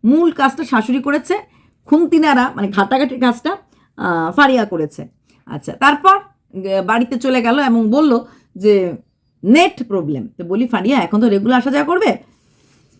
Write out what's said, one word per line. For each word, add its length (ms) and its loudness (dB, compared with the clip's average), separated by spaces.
মূল 260 2
কাজটা 320 -2
শাশুড়ি 380 -2
করেছে, 360 -4
খুন্তিনাড়া 680 2
মানে 120 -4
ঘাটাঘাটির 520 -2
কাজটা, 380 -2
আহ, 340 -4
ফারিয়া 340 4
করেছে। 420 -8
আচ্ছা, 280 -12
তারপর, 440 2
আহ, 680 -6
বাড়িতে 340 -2
চলে 220 0
গেল 180 0
এবং 300 2
বলল 300 2
যে 380 2
নেট 440 2
প্রবলেম। 400 -6
তো 60 -12
বলি, 240 -2
"ফারিয়া, 320 0
এখন 220 0
তো 80 2
রেগুলার 280 0
আসা 140 -2
যাওয়া 140 0
করবে, 320 0